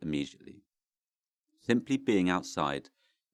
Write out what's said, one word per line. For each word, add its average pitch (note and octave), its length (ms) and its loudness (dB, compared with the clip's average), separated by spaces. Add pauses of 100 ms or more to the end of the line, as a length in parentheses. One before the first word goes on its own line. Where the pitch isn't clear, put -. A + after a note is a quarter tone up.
immediately. - 640 -8 (960)
Simply A#2+ 340 0
being G#2 340 4
outside D#2 600 -2 (440)